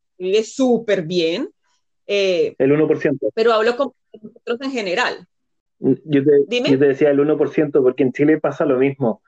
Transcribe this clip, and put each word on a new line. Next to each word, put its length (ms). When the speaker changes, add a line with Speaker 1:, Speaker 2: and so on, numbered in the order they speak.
Speaker 1:
que 60
vive 200
súper 580
bien, 460
eh, 520
Speaker 2:
El 140
uno 140
por 120
ciento. 360
Speaker 1:
pero 200
hablo 220
con 160
nosotros 380
en 120
general. 540
Speaker 2:
Yo 460
te, 60
Speaker 1:
Dime. 220
Speaker 2:
yo 80
te 100
decía 220
el 100
uno 180
por 120
ciento 320
porque 200
en 100
Chile 280
pasa 240
lo 140
mismo. 500